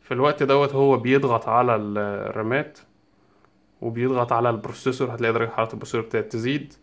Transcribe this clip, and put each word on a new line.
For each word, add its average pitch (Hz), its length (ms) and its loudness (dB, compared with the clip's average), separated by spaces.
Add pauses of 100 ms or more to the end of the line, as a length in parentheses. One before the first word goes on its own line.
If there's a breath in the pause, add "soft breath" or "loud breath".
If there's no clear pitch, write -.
في - 140 -8
الوقت 147 280 0
دوت 139 320 2
هو 135 220 6
بيضغط 123 520 2
على 120 280 4
الرامات 104 1000 -4 (1000 soft breath)
وبيضغط 120 520 0
على 120 180 2
البروسيسور، 120 640 -4
هتلاقي 117 180 0
درجة 113 180 0
حرارة 113 220 -2
البروسيسور 113 280 -6
ابتدت 110 320 -4
تزيد. 135 500 -4